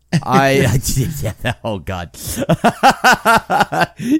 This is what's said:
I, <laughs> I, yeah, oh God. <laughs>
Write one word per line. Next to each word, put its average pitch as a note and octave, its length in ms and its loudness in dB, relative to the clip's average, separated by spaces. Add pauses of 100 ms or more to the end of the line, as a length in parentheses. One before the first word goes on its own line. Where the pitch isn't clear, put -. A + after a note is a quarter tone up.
(120)
I, C3+ 540 2
<laughs> - 20 0
I, B2 120 0 (420)
yeah, A2 320 -6 (100)
oh G#2+ 160 -6
God. F2 360 -10
<laughs> - 1800 0 (220)